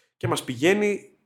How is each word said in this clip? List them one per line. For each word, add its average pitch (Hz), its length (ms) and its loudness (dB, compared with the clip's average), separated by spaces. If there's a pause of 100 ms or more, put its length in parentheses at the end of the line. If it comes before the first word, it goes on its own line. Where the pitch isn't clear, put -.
(160)
και 117 120 -6
μας 147 160 -2
πηγαίνει 175 800 0